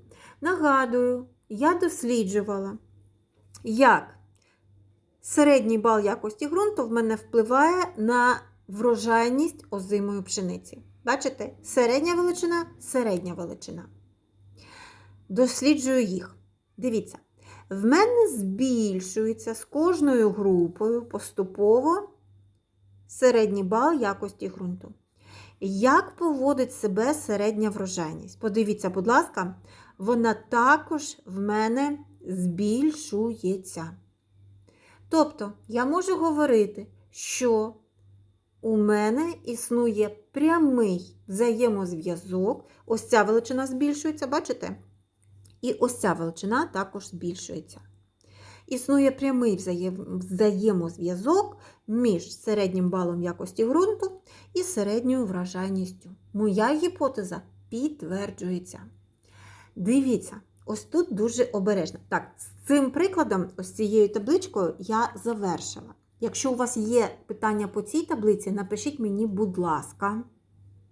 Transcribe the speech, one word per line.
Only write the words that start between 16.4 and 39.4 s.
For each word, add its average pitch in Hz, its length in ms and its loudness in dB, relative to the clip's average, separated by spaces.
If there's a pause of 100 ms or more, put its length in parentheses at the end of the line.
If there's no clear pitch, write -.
Дивіться, 220 420 -4 (520)
в 196 140 -4
мене 427 440 4
збільшується 220 1300 -2
з - 100 -10
кожною 285 640 2
групою 196 720 0
поступово 220 1040 0 (1000)
середній 220 540 2
бал 240 380 2
якості 196 480 -4
ґрунту. 180 460 -10 (640)
Як 202 560 4
поводить 269 580 0
себе 220 400 0
середня 214 560 -2
врожайність? 180 680 -8
Подивіться, 208 500 -2
будь 185 160 -4
ласка, 240 480 2 (440)
вона 226 360 0
також 277 800 0 (100)
в 185 140 -8
мене 226 580 0 (280)
збільшується. 190 1700 -2 (1120)
Тобто 294 440 0 (160)
я 233 160 0
можу 359 320 0
говорити, 269 720 2 (240)
що 226 640 -2 (880)
у 220 140 0
мене 214 580 2 (100)